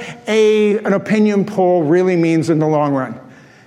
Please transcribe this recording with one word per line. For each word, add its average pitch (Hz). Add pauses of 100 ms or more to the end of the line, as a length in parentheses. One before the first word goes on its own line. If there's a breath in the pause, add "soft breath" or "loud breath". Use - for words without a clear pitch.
(280 loud breath)
a, 214
an 196
opinion 208
poll 180
really 180
means 165
in 160
the 156
long 147
run. 127 (460 loud breath)